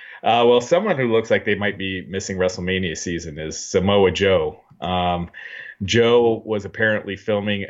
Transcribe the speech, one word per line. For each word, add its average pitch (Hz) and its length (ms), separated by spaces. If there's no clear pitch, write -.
Uh, 117 260
well, 120 140
someone 175 360
who 123 140
looks 113 200
like 101 140
they 104 100
might 104 240
be 95 280
missing 95 300
WrestleMania 92 580
season 80 440
is 78 200
Samoa 98 520
Joe. 87 480
Um, 87 520
Joe 117 640
was 104 180
apparently 101 520
filming 101 540